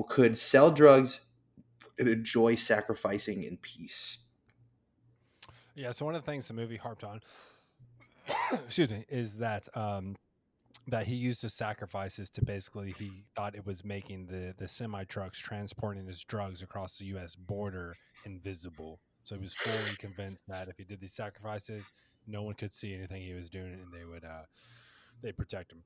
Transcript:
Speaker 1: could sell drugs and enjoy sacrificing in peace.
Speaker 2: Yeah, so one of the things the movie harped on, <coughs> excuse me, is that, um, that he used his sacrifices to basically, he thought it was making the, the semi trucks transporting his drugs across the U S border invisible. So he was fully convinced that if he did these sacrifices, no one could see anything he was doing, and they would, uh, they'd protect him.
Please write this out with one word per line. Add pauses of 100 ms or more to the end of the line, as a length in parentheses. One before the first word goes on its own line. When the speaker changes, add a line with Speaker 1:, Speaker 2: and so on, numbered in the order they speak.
Speaker 1:
could
sell
drugs (800)
and
enjoy
sacrificing
in
peace. (1600)
Speaker 2:
Yeah,
so
one
of
the
things
the
movie
harped
on, (720)
<coughs>
excuse
me,
is
that,
um, (720)
that
he
used
his
sacrifices
to
basically,
he (100)
thought
it
was
making
the,
the
semi
trucks
transporting
his
drugs
across
the
U
S
border (280)
invisible. (220)
So
he
was
fully
convinced
that
if
he
did
these
sacrifices, (360)
no
one
could
see
anything
he
was
doing,
and
they
would,
uh, (800)
they'd
protect
him.